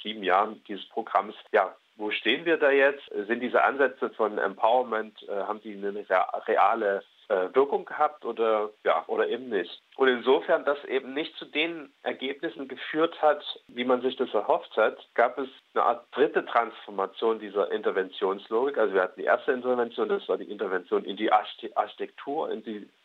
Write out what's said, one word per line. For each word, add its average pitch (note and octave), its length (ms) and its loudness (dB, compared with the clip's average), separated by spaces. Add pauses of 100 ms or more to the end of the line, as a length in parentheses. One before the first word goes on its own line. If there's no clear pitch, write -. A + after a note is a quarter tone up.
sieben G#2+ 200 -10
Jahren G2+ 460 0
dieses G2 200 -12
Programms, G2+ 460 -2 (180)
ja, G2 220 4 (240)
wo G#2+ 120 -4
stehen F3 340 -2
wir D#3+ 140 2
da D3 120 4
jetzt? C#3 320 4 (240)
Sind A#2 140 -2
diese A#2 240 2
Ansätze B2+ 460 0
von G#2+ 260 -2
Empowerment, A2 920 0
äh, - 20 -6
haben G2+ 300 -6
die A2 100 -12
eine G2+ 220 -6
rea-, F#2+ 520 0
reale, G2+ 560 2 (260)
äh, F#2 260 0
Wirkung C#3+ 320 2
gehabt D3 400 -4
oder, A2 420 0 (160)
ja, E2 220 2
oder A2 220 0
eben B2+ 200 -4
nicht? - 320 -4 (160)
Und C3 120 4
insofern C3 580 2
das C#3+ 180 -2
eben C3 300 -4
nicht D#3 240 -4
zu D#3+ 80 -14
den D3+ 440 -4 (120)
Ergebnissen C3+ 640 -6
geführt D#3 540 -2
hat, D3 200 4 (260)
wie A#2+ 180 -4
man B2 160 2
sich B2+ 140 0
das A#2+ 180 -2
erhofft C3+ 420 0
hat, A#2 220 2 (160)
gab B2 240 2
es C3 100 -6 (240)
eine A2+ 120 2
Art A#2 280 2
dritte D#3 320 2
Transformation A2 920 -2
dieser G2+ 340 -2
Interventionslogik. G#2 1040 -2
Also G#2+ 160 2
wir F#2+ 80 4
hatten F#2 180 -2
die - 80 -4
erste A#2+ 260 2
Intervention, A#2+ 580 -2
das - 180 -2
war F#2 80 0
die F#2+ 140 -10
Intervention G2 520 -2
in G2 140 -8
die G#2+ 160 0
Archite-, - 460 0
Architektur, A2 720 -4
in A2 120 -6
die G#2 240 -10 (180)